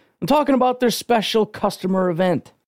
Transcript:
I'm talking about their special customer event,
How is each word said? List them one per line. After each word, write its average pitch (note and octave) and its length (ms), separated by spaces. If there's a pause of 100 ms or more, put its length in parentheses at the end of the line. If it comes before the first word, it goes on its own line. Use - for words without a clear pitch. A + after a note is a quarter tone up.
(200)
I'm F3 60
talking C#4+ 280
about B3+ 260
their B3 100
special A3 560
customer F#3 640
event, F3 420 (160)